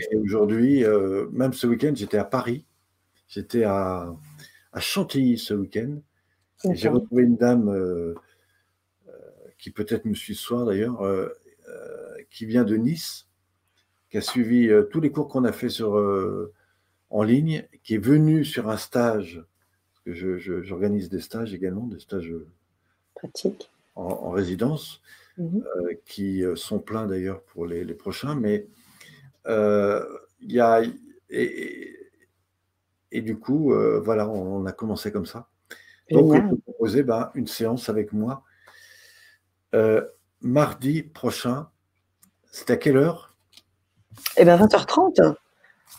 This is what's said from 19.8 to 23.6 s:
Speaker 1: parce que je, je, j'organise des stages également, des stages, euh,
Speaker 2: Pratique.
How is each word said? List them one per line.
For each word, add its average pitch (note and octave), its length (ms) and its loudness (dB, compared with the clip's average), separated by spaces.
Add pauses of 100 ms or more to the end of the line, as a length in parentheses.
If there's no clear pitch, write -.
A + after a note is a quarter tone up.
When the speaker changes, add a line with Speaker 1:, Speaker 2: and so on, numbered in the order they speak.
Speaker 1:
parce - 140 -20
que F2+ 80 -10
je, F2+ 240 -6
je, F2+ 240 -8
j'organise F#2+ 480 -4
des F2+ 120 -8
stages A2+ 300 -10
également, F#2+ 360 -8
des A2 120 -14
stages, F2 300 -10
euh, E2 160 -12 (720)
Speaker 2:
Pratique. - 560 -10 (240)